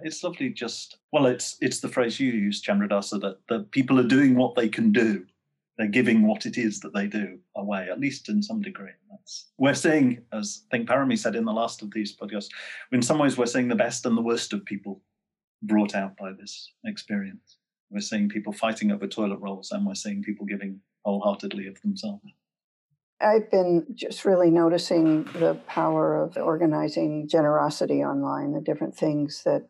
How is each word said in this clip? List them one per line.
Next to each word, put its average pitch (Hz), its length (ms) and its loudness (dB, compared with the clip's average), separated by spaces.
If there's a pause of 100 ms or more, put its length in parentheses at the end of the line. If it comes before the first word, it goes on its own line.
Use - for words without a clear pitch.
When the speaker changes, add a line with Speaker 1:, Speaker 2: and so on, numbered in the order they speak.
Speaker 1:
it's 156 200 -10
lovely 170 280 -4
just, - 480 -10 (140)
well, 143 140 4
it's, - 340 -2
it's - 200 -2
the 120 80 -6
phrase 117 300 -2
you 135 120 2
use, 104 320 0
Chandradasa, 101 580 0
that, 98 180 -6 (100)
that 185 220 -4
people 131 280 2
are 123 80 4
doing 131 300 6
what 127 180 2
they 113 140 2
can 113 240 4
do. 107 340 2 (520)
They're 110 80 0
giving 113 400 4
what 107 200 0
it 107 100 -6
is 110 240 -2
that - 140 -14
they 101 120 -2
do 101 320 -6 (160)
away, 98 360 -6
at 123 100 -6
least 139 280 -6
in 104 140 0
some 110 200 -6
degree. - 300 -12 (180)
That's, - 480 -20
we're 135 160 4
seeing, 135 480 2 (100)
as 107 380 -8
I 127 60 -2
think 117 120 -4
Parami 131 300 2
said 110 180 -2
in 113 80 0
the 110 80 -2
last 113 300 -4
of 104 100 -12
these 104 240 -6
podcasts, 104 320 -10 (440)
in 123 100 2
some 151 160 2
ways 139 180 4
we're 120 100 2
seeing 127 220 0
the 120 60 2
best 120 320 0
and 117 100 4
the 117 60 0
worst 117 300 -2
of 101 120 -6
people 98 380 -10 (600)
brought 107 320 2
out 98 220 -4
by 95 160 -12
this - 400 -18 (120)
experience. 101 720 -8 (320)
We're 104 100 -6
seeing 104 280 -2
people 104 240 -6
fighting 110 380 -2
over 101 160 -4
toilet 98 320 -4
rolls, 98 320 -12
and 101 160 -4
we're 98 80 -4
seeing 101 280 -8
people 104 240 -8
giving 98 340 -10 (240)
wholeheartedly 101 640 -4
of 98 140 -18
themselves. 202 420 -6 (960)
Speaker 2:
I've 214 300 4
been 175 440 4
just - 320 -8
really 180 240 6
noticing 165 760 4
the 165 420 0
power 156 560 2
of 170 140 -4
organizing 151 920 0
generosity 147 760 2
online, 143 480 -2
the 151 80 -2
different 156 340 -4
things 147 500 -2
that - 260 0